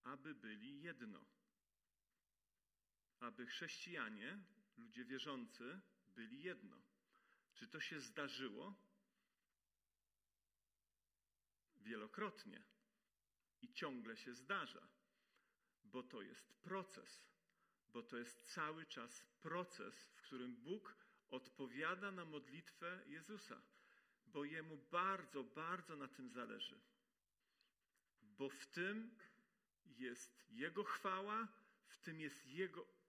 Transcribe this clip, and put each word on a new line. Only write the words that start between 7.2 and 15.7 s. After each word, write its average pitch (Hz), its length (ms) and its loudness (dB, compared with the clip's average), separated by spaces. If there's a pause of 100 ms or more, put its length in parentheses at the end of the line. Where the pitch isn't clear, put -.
Czy 117 140 -10
to 156 120 -4
się 151 200 2
zdarzyło? 135 760 0 (3000)
Wielokrotnie. 185 880 -2 (960)
I - 120 -8
ciągle 120 440 0
się 123 160 -6
zdarza. 131 540 2 (960)